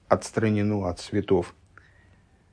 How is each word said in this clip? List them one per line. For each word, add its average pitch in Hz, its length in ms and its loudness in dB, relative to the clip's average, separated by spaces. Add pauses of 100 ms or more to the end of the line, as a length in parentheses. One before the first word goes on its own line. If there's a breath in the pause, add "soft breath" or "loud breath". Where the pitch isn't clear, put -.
отстранено 104 800 0
от 87 100 -6
светов. 95 560 0 (1000 soft breath)